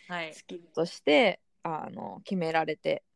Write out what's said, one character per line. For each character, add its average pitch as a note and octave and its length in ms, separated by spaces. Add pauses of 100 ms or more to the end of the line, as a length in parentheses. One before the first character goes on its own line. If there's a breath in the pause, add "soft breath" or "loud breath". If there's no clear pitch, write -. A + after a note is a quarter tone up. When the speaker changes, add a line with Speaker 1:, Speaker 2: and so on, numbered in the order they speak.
Speaker 1:
は F3 180
い。 D#3 80
Speaker 2:
月 - 280 (120)
と E3+ 140
し - 140
て、 C4+ 400 (240)
あ D#3+ 260
の、 - 340
決 G3 120
め D#3+ 160
ら D#3+ 120
れ D3+ 120
て - 260 (140)